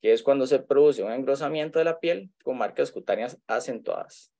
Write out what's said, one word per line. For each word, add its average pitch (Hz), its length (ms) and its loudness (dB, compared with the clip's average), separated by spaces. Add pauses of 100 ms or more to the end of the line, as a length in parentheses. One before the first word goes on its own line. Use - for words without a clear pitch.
que 110 100 4
es 113 120 4
cuando 139 220 2
se 135 140 2
produce 139 440 4
un 110 100 -4
engrosamiento 147 640 -4
de 160 60 2
la 165 160 -2
piel 185 300 -4 (120)
con 127 140 -6
marcas 113 340 -4
cutáneas 107 560 -6
acentuadas. - 920 -8